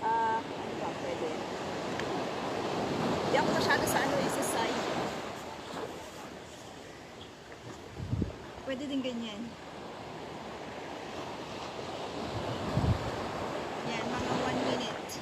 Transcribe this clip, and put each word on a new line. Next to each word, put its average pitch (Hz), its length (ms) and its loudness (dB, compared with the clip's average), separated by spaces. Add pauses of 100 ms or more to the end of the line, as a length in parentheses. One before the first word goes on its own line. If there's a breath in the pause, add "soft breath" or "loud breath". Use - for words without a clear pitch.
Ah, 226 320 4
ano - 400 -4
ba - 80 0 (160)
pwede? - 280 0 (2000)
Di 226 160 6
ako 311 60 6 (100)
masyado 285 320 6
sa 262 160 6
ano, 277 160 4
exercise. - 600 2 (3750)
Pwede 269 240 -2
din 269 160 0
ganyan. 233 480 -2 (4000)
Yan, 226 160 0
mga - 260 2 (140)
one 127 140 4 (180)
minute. - 320 -2 (120)